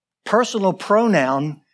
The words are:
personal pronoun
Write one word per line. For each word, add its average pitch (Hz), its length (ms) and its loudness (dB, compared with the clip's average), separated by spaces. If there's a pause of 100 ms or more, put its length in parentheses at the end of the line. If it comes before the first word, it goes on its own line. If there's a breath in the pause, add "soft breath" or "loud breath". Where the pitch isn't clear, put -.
(240)
personal 214 480 0
pronoun 151 880 0 (120)